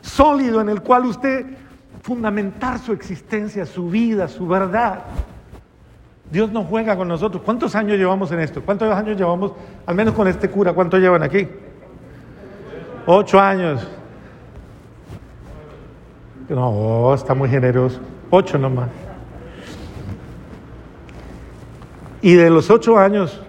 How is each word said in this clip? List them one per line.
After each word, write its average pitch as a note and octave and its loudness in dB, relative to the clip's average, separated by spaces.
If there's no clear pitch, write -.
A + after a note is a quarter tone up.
sólido C4+ 2
en G#3 -2
el G#3 -4
cual B3 2
usted C4 -4
fundamentar A3 -4
su A#3 -6
existencia, G#3 -6
su F3 -8
vida, G#3 0
su F3+ -8
verdad. F#3+ -2
Dios G#3 0
no G#3+ -4
juega G#3+ -2
con F3+ -4
nosotros. E3+ -4
¿Cuántos A#3 -2
años G#3 0
llevamos F#3 0
en E3+ -2
esto? C#3+ -6
¿Cuántos G#3 -2
años G#3+ -2
llevamos, F#3 0
al F3 -4
menos G#3+ 2
con G#3 2
este F#3 0
cura, F#3+ 0
cuánto F3 2
llevan F3+ 6
aquí? F#3+ 0
Ocho F#3+ 4
años. F3+ 2
No, A#2 2
está C3 0
muy C3+ 0
generoso. B2+ 2
Ocho F#3 2
nomás. C3 -2
Y F3+ 8
de E3+ 10
los E3 4
ocho A3+ 6
años G3 2